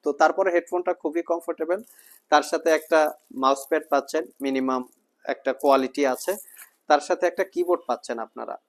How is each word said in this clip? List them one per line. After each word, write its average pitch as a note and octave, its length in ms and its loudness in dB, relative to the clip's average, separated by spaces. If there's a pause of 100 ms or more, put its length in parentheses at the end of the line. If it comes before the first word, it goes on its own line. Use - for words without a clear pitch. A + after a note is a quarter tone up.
তো D3+ 60 -2 (120)
তারপরে F#3 340 2
হেডফোনটা F3 460 -2
খুবই E3 200 -4 (100)
কমফোর্টেবল, E3+ 480 -4 (520)
তার D3+ 200 4
সাথে E3 180 -2 (100)
একটা D#3 200 2 (420)
মাউস C3+ 280 4
প্যাড D#3 220 0
পাচ্ছেন, C#3+ 320 0 (220)
মিনিমাম C3 360 -2 (520)
একটা - 180 -4 (100)
কোয়ালিটি C3+ 420 2 (100)
আছে, - 180 -6 (580)
তার D3 180 6
সাথে F3+ 240 0
একটা F#3 120 -4 (100)
কিবোর্ড F3 360 0
পাচ্ছেন A#2+ 360 -6
আপনারা। A2+ 300 -12 (120)